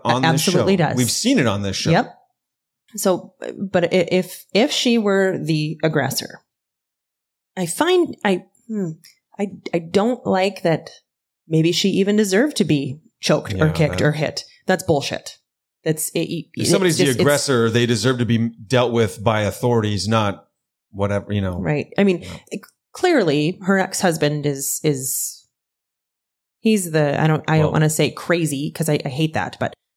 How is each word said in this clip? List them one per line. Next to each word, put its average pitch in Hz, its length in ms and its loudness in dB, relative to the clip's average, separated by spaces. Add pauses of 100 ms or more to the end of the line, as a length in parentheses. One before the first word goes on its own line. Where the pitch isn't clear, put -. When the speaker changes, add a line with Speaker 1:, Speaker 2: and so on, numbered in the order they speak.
Speaker 1:
on 127 160 0
this 160 200 2
show. 190 100 0
Speaker 2:
absolutely 175 260 2
does. 147 180 0
Speaker 1:
We've 127 160 0
seen 254 280 0
it 127 80 2
on 101 160 -2
this 98 120 -4
show. - 160 0
Speaker 2:
Yep. 208 260 0 (760)
So, 190 380 -2 (240)
but 190 280 0
i-, 185 240 2
if, - 440 -2
if 247 180 2
she 233 260 2
were 196 400 2
the 156 460 -2
aggressor, 147 580 -2 (1160)
I 185 80 -2
find, 339 580 0
I, 190 220 0 (220)
hmm, 202 240 -6 (460)
I, 202 140 -6 (220)
I 170 60 0
don't 202 460 0
like 196 380 0
that 160 260 0 (580)
maybe 160 240 2
she 185 180 0
even 196 260 2
deserved 214 420 2
to 196 60 4
be 143 380 0 (180)
choked - 340 0
or 156 140 2
Speaker 1:
Yeah, 156 60 0
Speaker 2:
kicked 147 260 0
Speaker 1:
that 101 60 2
Speaker 2:
or 151 80 4
hit. - 300 -6 (220)
That's 185 180 0
bullshit. - 560 -4 (440)
That's, 156 280 -2
it, 170 180 -4
it, 170 160 -8 (100)
Speaker 1:
If - 120 -2
somebody's 185 320 2
Speaker 2:
it's 143 80 4
just, 123 100 2
Speaker 1:
the - 40 2
Speaker 2:
it's - 0 -
Speaker 1:
aggressor, 131 480 2
they 120 160 2
deserve 120 340 0
to 120 60 0
be 117 240 2 (160)
dealt 123 280 2
with 113 280 0
by 107 200 2
authorities, 104 680 0
not 107 400 0 (440)
whatever, 101 420 -4
you 104 80 0
know. 92 180 -4
Speaker 2:
Right. 147 380 -4
I 202 60 4
mean, 185 180 2
Speaker 1:
Yeah. - 160 -14 (140)
Speaker 2:
c-, - 100 -10 (300)
clearly 180 720 2
her 190 160 2
ex-husband 156 680 0
is, 139 380 -4
is, - 640 -4 (1120)
he's 202 320 0
the, 151 280 0
I 156 60 2
don't, 156 240 2
I 156 80 2
don't 156 80 4
Speaker 1:
Well - 80 0
Speaker 2:
wanna 156 160 2
say 151 220 0
crazy 156 600 -2
'cause 156 160 -6
I, 151 160 2
I 143 60 -8
hate 156 240 -2
that, - 260 -6
but, 117 140 -4 (240)